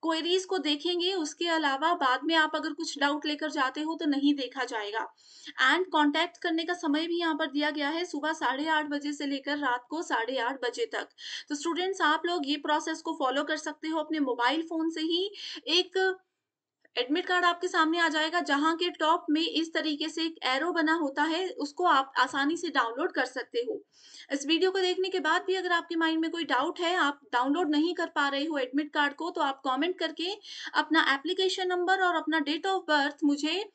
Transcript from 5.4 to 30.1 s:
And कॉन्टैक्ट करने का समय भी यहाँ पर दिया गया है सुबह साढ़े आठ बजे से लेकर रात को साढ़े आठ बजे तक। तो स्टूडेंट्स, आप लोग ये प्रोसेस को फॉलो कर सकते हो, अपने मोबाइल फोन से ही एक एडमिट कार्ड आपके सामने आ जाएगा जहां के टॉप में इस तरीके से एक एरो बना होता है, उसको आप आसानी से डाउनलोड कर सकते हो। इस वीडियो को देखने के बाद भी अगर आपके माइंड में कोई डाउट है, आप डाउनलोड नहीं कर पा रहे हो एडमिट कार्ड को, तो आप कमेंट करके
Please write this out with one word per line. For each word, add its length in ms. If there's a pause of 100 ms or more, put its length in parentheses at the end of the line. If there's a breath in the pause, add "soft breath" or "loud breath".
And 260
कॉन्टैक्ट 520
करने 200
का 120
समय 320
भी 120
यहाँ 160
पर 160
दिया 200
गया 180
है 160
सुबह 280
साढ़े 360
आठ 200
बजे 240
से 140
लेकर 320
रात 300
को 120
साढ़े 380
आठ 260
बजे 280
तक। 140 (420 loud breath)
तो 60
स्टूडेंट्स, 460
आप 240
लोग 240
ये 80
प्रोसेस 440
को 180
फॉलो 240
कर 160
सकते 280
हो, 120
अपने 220
मोबाइल 480
फोन 200
से 140
ही 200 (460 loud breath)
एक 480 (760)
एडमिट 300
कार्ड 200
आपके 220
सामने 320
आ 100
जाएगा 320
जहां 360
के 140
टॉप 380
में 120
इस 320
तरीके 360
से 140
एक 220
एरो 260
बना 220
होता 300
है, 260
उसको 360
आप 340
आसानी 380
से 120
डाउनलोड 420
कर 140
सकते 340
हो। 200 (540 loud breath)
इस 140
वीडियो 240
को 80
देखने 300
के 100
बाद 280
भी 80
अगर 160
आपके 240
माइंड 260
में 100
कोई 140
डाउट 340
है, 160
आप 240 (140)
डाउनलोड 380
नहीं 240
कर 200
पा 120
रहे 180
हो 120
एडमिट 360
कार्ड 200
को, 160
तो 120
आप 240
कमेंट 340
करके 300 (460 loud breath)